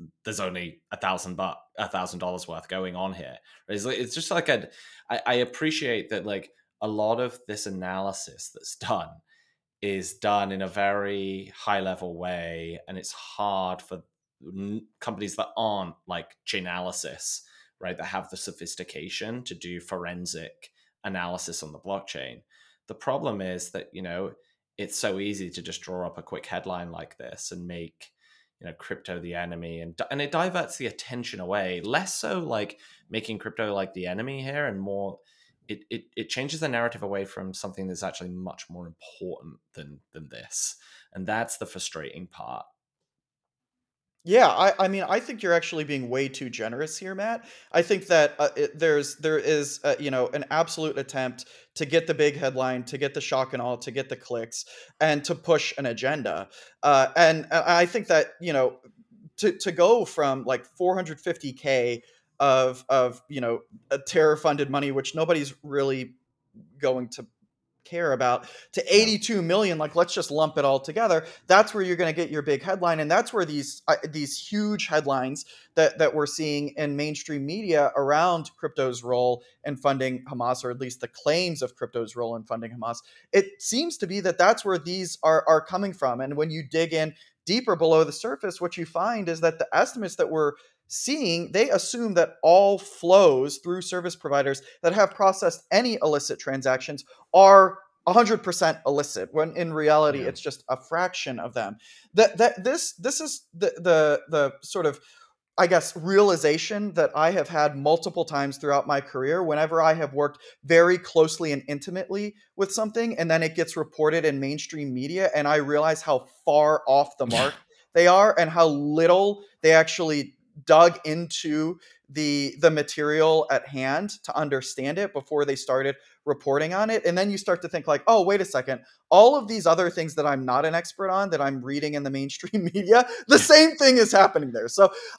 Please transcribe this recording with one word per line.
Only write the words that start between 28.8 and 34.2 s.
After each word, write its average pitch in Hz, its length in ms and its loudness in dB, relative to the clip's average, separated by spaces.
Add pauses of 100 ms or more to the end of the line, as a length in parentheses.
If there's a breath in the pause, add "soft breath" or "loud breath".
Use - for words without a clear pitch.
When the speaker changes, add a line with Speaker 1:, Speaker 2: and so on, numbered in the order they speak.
Speaker 1:
the 85 160 -12
enemy, 85 460 -10
and 85 140 -16
di-, - 140 -8
and 139 120 -6
it 143 100 -6
diverts 175 460 -4
the 127 100 -8
attention 120 520 -12
away. 92 420 -4
Less 147 340 -4
so, - 240 -6
like, 110 400 -8 (300 soft breath)
making 110 280 -8
crypto, 107 360 -8
like, 98 200 -6
the 90 140 -10
enemy 123 340 -8